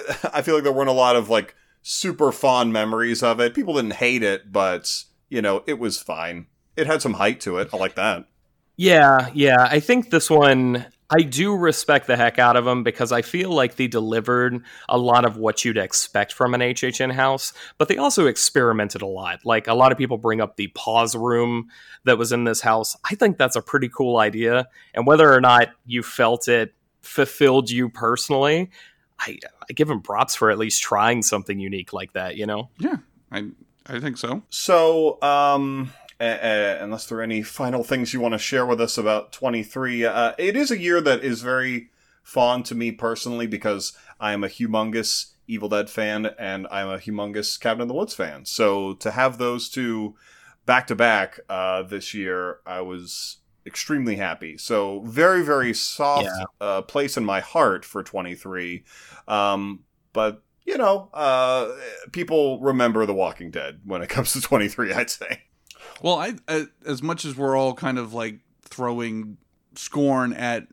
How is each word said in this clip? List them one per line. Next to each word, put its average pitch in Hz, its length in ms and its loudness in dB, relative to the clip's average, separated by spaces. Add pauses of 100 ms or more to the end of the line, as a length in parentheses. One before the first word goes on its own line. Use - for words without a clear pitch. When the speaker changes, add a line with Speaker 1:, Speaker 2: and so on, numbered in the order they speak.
(140)
Speaker 1:
<laughs> - 180 -6
I 147 120 -2
feel 165 100 0
like 151 100 2
there 139 80 2
weren't 135 180 2
a 131 40 4
lot 123 220 6
of, 113 160 2
like, 107 240 0 (260)
super 147 500 0
fond 123 400 2
memories 110 500 0
of 117 200 2
it. 120 120 2
People 196 200 -4
didn't 120 220 -2
hate 123 280 0
it, 98 300 -2
but, 95 500 -2 (240)
you 120 140 -4
know, 98 260 0
it 143 120 -4
was 110 200 -4
fine. 85 460 -8 (320)
It 156 100 0
had 156 140 0
some 110 140 -2
height 107 260 0
to 90 160 -6
it. 98 160 -4
I - 40 -4
like 95 180 -4
that. 92 300 -2 (520)
Speaker 2:
Yeah, 143 560 8
yeah. 131 360 6
I 151 120 4
think 247 280 2
this 165 200 2
one, 131 560 6 (240)
I 165 140 6
do 156 320 0
respect 156 520 2
the 123 80 2
heck 120 240 2
out 123 160 8
of 120 100 2
'em 123 180 2
because 117 280 -2
I 120 100 2
feel 180 300 -4
like 131 240 2
they 127 120 -2
delivered 120 760 0 (240)
a 123 100 2
lot 120 280 4
of 110 100 0
what 110 300 -2
you'd 113 120 -2
expect - 540 -2
from 123 220 0
an 123 80 0
H 123 240 -2
H 123 160 -4
N 131 80 -2
house, 135 420 0 (260)
but 151 120 2
they - 80 0
also 143 300 2
experimented 110 760 0
a 98 60 -6
lot. 92 360 -6
Like, 110 240 0
a 113 80 2
lot 131 160 8
of 127 60 0
people 127 200 -2
bring 110 220 0
up 104 160 -2
the 101 120 -6
pause 113 480 0
room 120 520 -2 (380)
that 123 120 4
was 117 140 -2
in 120 140 0
this 113 160 -2
house. 110 420 0
I - 120 -6
think 202 220 2
that's 127 200 2
a 113 40 -4
pretty 131 280 -2
cool 123 280 0
idea. 113 520 2 (240)
And 117 120 -2
whether 151 260 10
or 131 100 8
not 120 260 8 (180)
you 120 160 -4
felt 120 460 0
it 117 260 2 (280)
fulfilled 135 680 2
you 120 200 -2
personally, 143 840 0 (480)
I, - 180 -10 (320)
I - 40 -14
give 151 180 0
'em 107 100 -4
props 104 340 -2
for 110 140 4
at 101 80 2
least 110 240 -2
trying 113 400 2
something 101 380 -2
unique 98 340 -10
like 95 200 -10
that, 92 220 -8
you 104 120 -6
know? 107 320 -6
Speaker 3:
Yeah, - 180 -4 (340)
I, 104 180 -10 (360)
I 123 140 -10
think 123 180 -8
so. 131 320 -8
Speaker 1:
So, 165 720 2
um, 139 720 0 (260)
uh, 117 40 -6
uh, 104 580 0
unless 107 260 -10
there 113 120 -8
are 113 40 -4
any 110 180 -4
final 123 420 -4
things 123 300 -4
you 127 60 -4
wanna 113 180 0
share 127 280 -2
with 120 160 0
us 113 160 -2
about 107 340 -2
twenty-three, 120 760 -4
uh, 113 320 0
it 190 180 -2
is 277 160 0
a 214 80 -4
year 175 220 2
that 135 220 2
is 120 180 -4
very 127 480 -4 (320)
fond 123 440 0
to 120 100 -8
me 117 160 -4
personally 117 560 -6
because 101 460 -4 (260)
I 107 140 -4
am 101 100 -4
a 98 40 -2
humongous 110 840 -4 (140)
Evil 104 220 -6
Dead 104 200 -2
fan 107 380 -4 (100)
and 95 340 -8
I'm 98 180 -4
a 95 80 -6
humongous 104 640 -8
Cabin 113 240 -2
in 120 40 -6
the 123 60 -6
Woods 190 200 -6
fan. 73 320 -10
So 98 500 -2
to - 160 -8
have 127 260 0
those 120 320 -6
two 113 460 -6 (500)
back 127 220 2
to 117 80 -6
back, 107 440 2 (100)
uh, 92 340 -4
this 95 300 -12
year, 90 520 -6
I 92 160 -10
was 90 560 -12 (280)
extremely 123 500 -4
happy. 82 420 -8
So 101 440 -4
very, 160 400 2
very 139 320 0
soft, 143 540 -2
Speaker 2:
Yeah. 95 180 -8 (160)
Speaker 1:
uh, 101 220 -2
place 143 340 -4
in 117 80 -4
my 98 140 -2
heart 104 440 0
for 98 200 -12
twenty-three. 90 800 -10 (440)
Um, 101 560 -2 (300)
but, 107 300 -2 (220)
you 359 120 -4
know, 196 360 0
uh, 127 560 0 (420)
people 156 500 0
remember 120 440 2
The 101 80 -2
Walking 87 380 -4
Dead 76 320 -10
when 95 180 -8
it 90 80 -10
comes 123 240 -4
to 135 80 -6
twenty-three, 104 520 -2
I'd 110 160 -4
say. - 340 -10 (580)
Speaker 3:
Well, 175 140 0
I, 180 180 -6 (140)
I, 156 180 -4 (200)
as 131 160 -8
much 160 220 -8
as 139 140 -12
we're 135 180 0
all 135 180 0
kind 131 240 -6
of, 113 160 -10
like, 113 260 -8 (240)
throwing 117 760 -8 (380)
scorn 135 580 -2
at 117 400 -6